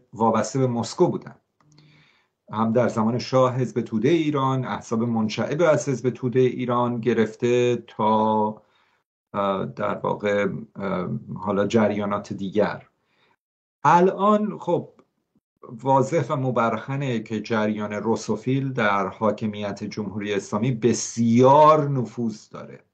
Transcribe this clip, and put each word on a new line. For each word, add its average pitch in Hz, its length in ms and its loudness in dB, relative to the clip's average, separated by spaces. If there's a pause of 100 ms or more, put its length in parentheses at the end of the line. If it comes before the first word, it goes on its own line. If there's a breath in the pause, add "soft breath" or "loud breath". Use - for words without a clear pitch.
(140)
وابسته 110 460 0
به 131 80 2
مسکو 117 400 0
بودن. 95 280 -6 (1160 soft breath)
هم 113 220 0
در 117 140 6
زمان 113 320 0
شاه 127 360 2
حزب 123 260 -2
توده 113 280 0
ایران، 139 560 0
احزاب 110 380 -4
منشعب 120 580 -2
از 156 280 2
حزب 127 200 -2
توده 123 300 -2
ایران 123 600 0
گرفته 120 880 0
تا، 107 760 0 (720 soft breath)
اه، 98 320 -2
در 104 300 -6
واقع، 101 520 -2 (280)
اه، 90 340 -6 (260)
حالا 101 320 -2
جریانات 104 680 0
دیگر. 95 560 -4 (920)
الان 185 760 2
خب 156 360 -4 (680)
واضح 135 680 0
و 156 60 -2
مبرهنه 123 840 -2
که 110 220 -6
جریان 107 520 -2
روسوفیل 113 800 -2
در 101 340 0
حاکمیت 104 760 -4
جمهوری 101 500 -6
اسلامی 107 380 -2
بسیار 127 1160 4
نفوذ 117 600 -4
داره. 71 340 -18 (100)